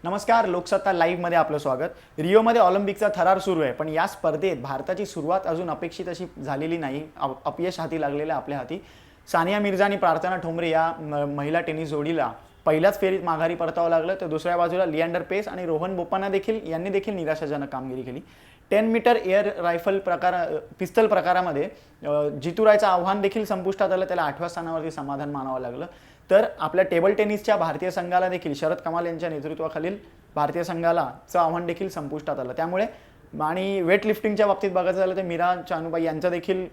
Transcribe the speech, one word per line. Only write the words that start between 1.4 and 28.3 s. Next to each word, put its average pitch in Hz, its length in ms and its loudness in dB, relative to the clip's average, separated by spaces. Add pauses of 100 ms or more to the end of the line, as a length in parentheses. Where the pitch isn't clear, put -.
स्वागत. 143 300 -2 (300)
रिओमध्ये 220 420 6
ऑलिम्पिकचा 202 560 4
थरार 185 220 4
सुरू 185 220 0
आहे, 131 120 2
पण 156 160 -4
या 160 180 0
स्पर्धेत 160 500 -2
भारताची 139 500 -6
सुरुवात 170 400 -2
अजून 170 240 -2
अपेक्षित 170 380 -6
अशी 175 180 -8 (180)
झालेली 151 320 -4
नाही. 151 320 -6 (120)
अप-, 131 140 -4 (100)
अपयश 170 360 -4
हाती 160 200 -4
लागलेलं 147 320 -2
आहे 131 100 -2
आपल्या 143 160 -6
हाती. 151 260 -10 (480)
सानिया 180 260 2
मिर्झा 202 260 2
आणि 202 120 2
प्रार्थना 180 400 0
ठोंबरे 170 340 -4
या 160 280 2
म-, 147 360 -4
महिला 147 260 0
टेनिस 160 280 -4
जोडीला 147 440 -2 (320)
पहिल्याच 165 360 4
फेरीत 190 240 2
माघारी 165 300 0
परतावं 170 340 0
लागलं, 165 320 2
तर 180 60 -4
दुसऱ्या 160 300 -2
बाजूला 175 280 2
लिएंडर 165 380 0
पेस 202 260 -4
आणि 180 180 -6
रोहन 170 300 -2
बोपन्ना 190 320 -2
देखील, 196 420 -2
यांनी 170 200 -4
देखील 196 240 -2
निराशाजनक 151 540 -4
कामगिरी 131 340 -8
केली. 123 180 -10 (500)
टेन 220 160 4
मीटर 226 300 4
एअर 196 300 2
रायफल 170 520 0
प्रकार, 180 360 0
अ, 156 220 -2 (220)
पिस्तल 214 280 4
प्रकारामध्ये, 180 640 2 (380)
अ, 147 220 0
जितू 170 380 0
रायचं 208 200 8
आव्हान 190 340 2
देखील 202 240 0
संपुष्टात 190 460 0
आलं, 185 140 2
त्याला 175 180 -2
आठव्या 151 260 -2
स्थानावरती 165 420 -6
समाधान 143 400 -6
मानावं 131 300 -6
लागलं. 127 260 -8 (440)
तर 196 140 8 (160)
आपल्या 175 240 2
टेबल 185 280 4
टेनिसच्या 208 440 2
भारतीय 170 340 -2
संघाला 180 380 0
देखील 170 260 -4